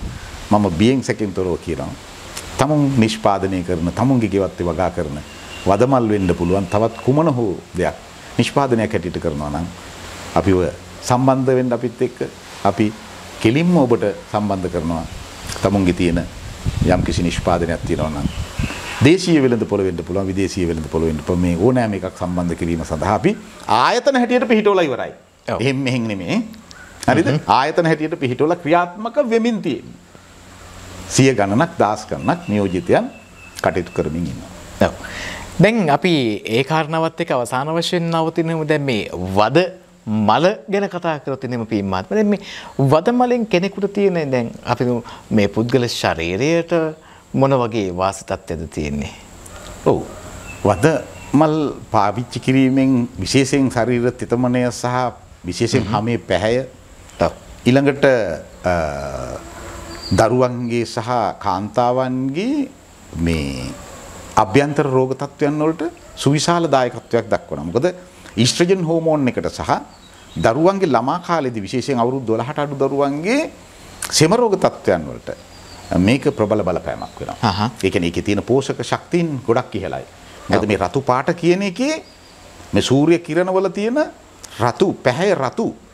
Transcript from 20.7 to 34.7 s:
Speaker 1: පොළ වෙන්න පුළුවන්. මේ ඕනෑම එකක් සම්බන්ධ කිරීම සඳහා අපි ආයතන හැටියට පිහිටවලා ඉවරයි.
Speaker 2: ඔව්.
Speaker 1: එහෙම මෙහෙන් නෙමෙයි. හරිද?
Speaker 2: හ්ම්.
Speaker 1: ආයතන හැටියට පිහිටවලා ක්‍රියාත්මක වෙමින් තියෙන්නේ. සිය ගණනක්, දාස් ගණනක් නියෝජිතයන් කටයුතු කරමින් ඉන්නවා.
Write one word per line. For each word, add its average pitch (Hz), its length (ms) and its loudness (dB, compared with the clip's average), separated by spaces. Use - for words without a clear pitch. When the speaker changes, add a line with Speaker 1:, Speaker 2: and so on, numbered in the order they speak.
Speaker 1:
පොළ 80 180 0
වෙන්න 78 120 0
පුළුවන්. 90 240 0
මේ 87 160 2
ඕනෑම 117 360 2
එකක් 92 200 -6
සම්බන්ධ 87 420 -2
කිරීම 82 300 -2
සඳහා 82 300 0
අපි 127 160 2
ආයතන 190 520 4
හැටියට 240 300 2
පිහිටවලා 214 360 4
ඉවරයි. 107 280 -4
Speaker 2:
ඔව්. 113 140 -2
Speaker 1:
එහෙම 131 180 0
මෙහෙන් 127 300 -2
නෙමෙයි. 101 300 -2
හරිද? 147 240 4
Speaker 2:
හ්ම්. 254 180 2
Speaker 1:
ආයතන 160 400 4
හැටියට 160 340 0
පිහිටවලා 139 360 2
ක්‍රියාත්මක 175 720 0
වෙමින් 226 360 0
තියෙන්නේ. - 360 -6
සිය 135 280 4
ගණනක්, 110 420 2
දාස් 107 320 0
ගණනක් 95 400 -4
නියෝජිතයන් 101 580 0
කටයුතු 90 360 -2
කරමින් 80 340 -4
ඉන්නවා. - 260 -12